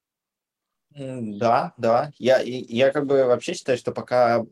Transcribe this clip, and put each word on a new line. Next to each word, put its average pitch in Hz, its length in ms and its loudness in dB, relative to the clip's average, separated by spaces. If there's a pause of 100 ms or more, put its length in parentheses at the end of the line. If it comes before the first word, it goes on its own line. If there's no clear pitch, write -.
(960)
М, 127 420 -10
да, 123 400 0
да. 120 400 0
Я, 127 240 2
и, 120 100 -6 (240)
я 135 160 4
как 143 140 -2
бы 135 200 2
вообще 123 280 0
считаю, 135 240 -2
что - 140 -6
пока, 117 600 0